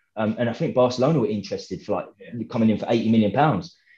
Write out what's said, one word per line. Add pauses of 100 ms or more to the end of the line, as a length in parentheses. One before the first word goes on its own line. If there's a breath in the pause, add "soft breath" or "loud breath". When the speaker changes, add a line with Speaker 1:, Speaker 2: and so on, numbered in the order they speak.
(160 soft breath)
Speaker 1:
Um,
and
I
think
Barcelona
were
interested
for,
like, (120)
Speaker 2:
Yeah.
Speaker 1:
coming
in
for
eighty
million
pounds. (220 soft breath)